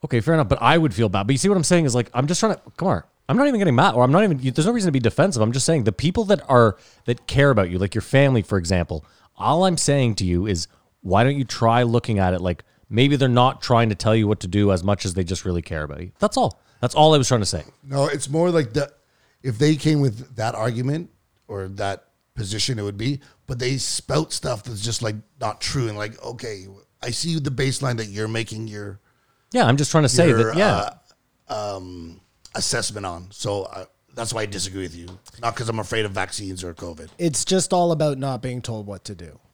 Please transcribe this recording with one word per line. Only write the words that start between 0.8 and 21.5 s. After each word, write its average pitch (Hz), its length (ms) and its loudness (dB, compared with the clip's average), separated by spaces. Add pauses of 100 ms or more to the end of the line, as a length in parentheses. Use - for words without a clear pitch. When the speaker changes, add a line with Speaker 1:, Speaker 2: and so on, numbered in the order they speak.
Speaker 1:
feel 110 160 2
bad. 101 180 -2
But 131 60 2
you 135 40 0
see 185 120 0
what 202 80 4
I'm 170 60 0
saying 170 220 2
is, 127 80 0
like, 120 200 0
I'm 127 140 0
just 170 120 -2
trying 214 160 0
to, - 60 -18 (160)
come 185 100 -2
on. 107 160 0 (240)
I'm 160 100 2
not 277 100 4
even 254 120 2
getting 175 160 4
mad, 151 180 4
or 123 100 6
I'm 127 80 4
not 185 120 6
even, 170 160 2
you, 131 100 0
there's 151 160 0
no 214 60 2
reason 226 160 0
to 165 40 2
be 135 80 2
defensive. 127 420 2
I'm 110 100 2
just 131 160 0
saying 160 160 2
the 104 80 2
people 185 340 -2
that 190 240 2
are, 120 280 6 (280)
that 120 220 -4
care 139 240 4
about 101 180 2
you, 90 80 -2
like 95 160 -2
your 107 80 -2
family, 135 400 4
for 98 160 -2
example, 85 480 -2 (320)
all 143 280 2
I'm 175 120 2
saying 135 380 2
to 95 100 -2
you 90 220 0
is, 87 200 -2 (340)
why 98 220 4
don't 139 140 2
you 139 80 -2
try 117 380 2
looking 117 340 0
at 92 160 2
it 87 80 -2
like 90 220 -2 (260)
maybe 139 280 4
they're 131 120 2
not 123 320 2
trying 117 280 4
to 104 60 0
tell 110 200 2
you 110 120 4
what 104 120 0
to - 80 -8
do 101 240 2
as 87 120 0
much 101 220 -2
as 92 80 -4
they 92 100 -2
just 87 220 -4
really 87 160 -2
care 80 220 -6
about 73 180 -10
you? 92 160 -14
That's 208 200 0
all. 226 220 0 (220)
That's 123 140 -2
all 156 180 6
I 151 60 6
was 123 80 2
trying 117 140 2
to 98 40 0
say. 82 180 -6 (200)
Speaker 2:
No, 139 240 -2
it's 139 220 -4
more 165 200 0
like 151 240 0
the, 143 180 -2 (520)
if 113 160 -6
they 151 160 4
came 151 260 2
with 123 360 -2
that 113 180 -2
argument 123 540 -4 (380)
or 98 200 -8